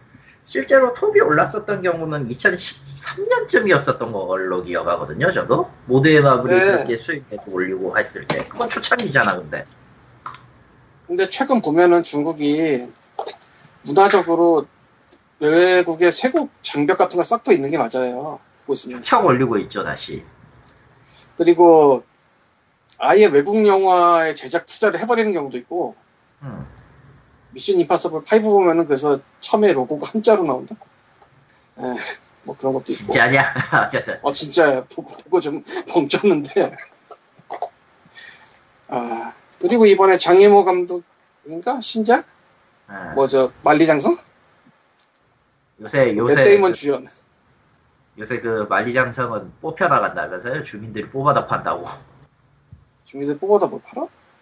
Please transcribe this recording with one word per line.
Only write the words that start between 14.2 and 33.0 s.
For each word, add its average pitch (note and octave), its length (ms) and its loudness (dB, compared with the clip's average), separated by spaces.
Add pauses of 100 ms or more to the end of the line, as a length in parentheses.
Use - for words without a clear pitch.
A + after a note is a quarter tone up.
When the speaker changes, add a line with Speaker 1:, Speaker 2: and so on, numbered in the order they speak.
Speaker 2:
외국의 E3+ 760 2
쇠국 C4+ 360 -2 (120)
장벽 D3 360 -2
같은 F3+ 200 0
거 E3+ 60 2
쌓고 A3+ 280 -2
있는 C#3 180 2
게 D#3+ 80 -2
맞아요. B2+ 600 -6 (220)
보고 C#3 120 -6
있으면. B2 300 -10
Speaker 1:
척 G#3 220 2
올리고 B2 320 2
있죠, F#2+ 260 -6
다시. D2+ 400 -12 (1120)
Speaker 2:
그리고 E3 680 6 (920)
아예 F3+ 280 4
외국 G3 420 2
영화의 F3 680 4
제작 C#3+ 300 -8
투자를 G3 360 -4
해버리는 A3 320 -2
경우도 C#3 240 -6
있고, C3+ 380 -8 (480)
Speaker 1:
음. C#2 220 -16 (840)
Speaker 2:
미션 C#4 300 -2
임파서블 D#3+ 420 -4
파이브 G#3+ 240 0
보면은 F3 380 2
그래서 C#3+ 340 0 (220)
처음에 G#3+ 320 2
로고가 C#3 400 -6
한자로 A3 320 2
나온다? C3+ 300 -6 (1040)
에, - 20 -20 (600)
뭐 - 120 -14
그런 C3 180 -4
것도 B2+ 200 -6
있고. - 180 -8